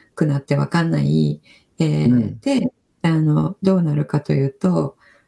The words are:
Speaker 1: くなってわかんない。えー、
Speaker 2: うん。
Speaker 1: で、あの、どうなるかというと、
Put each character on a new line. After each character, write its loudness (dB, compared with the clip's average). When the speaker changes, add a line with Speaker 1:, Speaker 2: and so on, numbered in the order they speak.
Speaker 1:
く 0
な 0
っ -4
て -2
わ -2
か 0
ん -2
な 0
い。 0
え 0
ー、 4
Speaker 2:
う 4
ん。 -2
Speaker 1:
で、 -2
あ 0
の、 0
ど 2
う 2
な 0
る -2
か -2
と -6
い 0
う -2
と、 -2